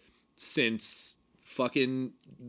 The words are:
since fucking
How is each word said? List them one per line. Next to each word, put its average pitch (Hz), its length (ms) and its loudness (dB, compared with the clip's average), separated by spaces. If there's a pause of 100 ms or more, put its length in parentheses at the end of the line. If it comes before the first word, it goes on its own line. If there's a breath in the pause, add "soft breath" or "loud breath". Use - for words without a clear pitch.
(360 soft breath)
since - 800 2 (240)
fucking 131 680 -4 (380)